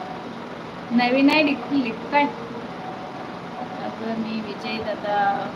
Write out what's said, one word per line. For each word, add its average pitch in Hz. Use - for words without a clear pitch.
नवीन 247
आयडी 302
खुलली 254
काय? 285
अगं 220
मी 220
विजय 214
दादा, 202